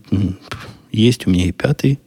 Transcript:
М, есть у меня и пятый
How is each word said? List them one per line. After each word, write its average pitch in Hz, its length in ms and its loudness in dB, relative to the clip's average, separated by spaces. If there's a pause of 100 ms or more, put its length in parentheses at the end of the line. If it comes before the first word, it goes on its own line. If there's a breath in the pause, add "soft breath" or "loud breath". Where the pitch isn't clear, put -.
(120)
М, 95 280 0 (520 loud breath)
есть 113 360 2
у - 20 2
меня 90 160 2
и 87 60 0
пятый 139 560 0